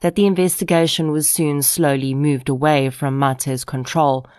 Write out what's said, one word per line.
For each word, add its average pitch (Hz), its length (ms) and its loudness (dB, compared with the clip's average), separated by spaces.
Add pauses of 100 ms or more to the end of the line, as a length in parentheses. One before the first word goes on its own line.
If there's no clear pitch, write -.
that 170 140 0
the 202 120 4
investigation 170 840 0
was 151 180 0
soon 147 340 0
slowly 139 500 0
moved 139 360 0
away 135 420 0
from 135 260 -4
Mato's 135 460 -2
control 131 640 -2 (120)